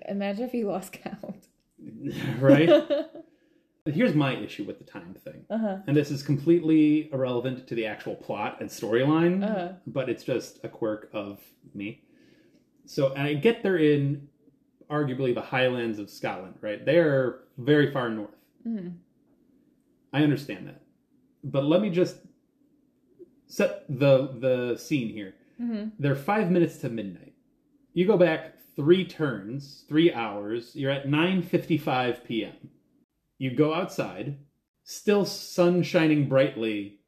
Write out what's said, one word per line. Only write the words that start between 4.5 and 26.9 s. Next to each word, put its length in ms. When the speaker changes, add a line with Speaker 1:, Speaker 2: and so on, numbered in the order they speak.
Speaker 2:
with 120
the 60
time 400
thing. 260
Speaker 1:
Uh-huh. 280
Speaker 2:
And 100
this 140
is 100
completely 880
irrelevant 560
to 60
the 140
actual 280
plot 440
and 100
storyline, 720
Speaker 1:
Uh-huh. 300
Speaker 2:
but 220
it's 140
just 400
a 60
quirk 440
of 260
me. 300
So, 280
and 100
I 100
get 300
they're 140
in 500
arguably 420
the 80
highlands 560
of 140
Scotland, 500
right? 240
They're 540
very 340
far 180
north. 260
Speaker 1:
Mm-hmm. 220
Speaker 2:
I 100
understand 440
that. 140
But 200
let 180
me 80
just 280
set 400
the, 400
the 380
scene 360
here. 200
Speaker 1:
Mm-hmm. 280
Speaker 2:
They're 160
five 360
minutes 260
to 120
midnight. 440